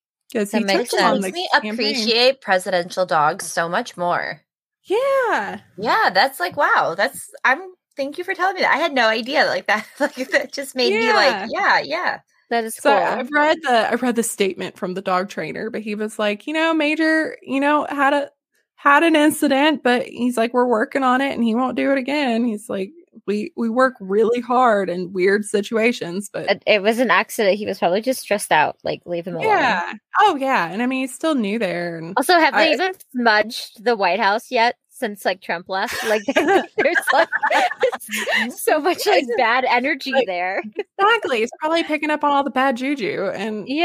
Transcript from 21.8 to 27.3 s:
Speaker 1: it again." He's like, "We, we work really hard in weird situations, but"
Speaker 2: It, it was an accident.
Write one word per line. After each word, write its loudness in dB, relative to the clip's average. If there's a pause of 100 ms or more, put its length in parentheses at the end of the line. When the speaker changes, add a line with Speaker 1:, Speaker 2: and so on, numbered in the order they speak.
Speaker 1:
it 2
again." 0
He's -4
like, -6 (340)
"We, -2
we -2
work 2
really 0
hard 2
in -6
weird 2
situations, -2
but" -8
Speaker 2:
It, 0
it 4
was 2
an 2
accident. 2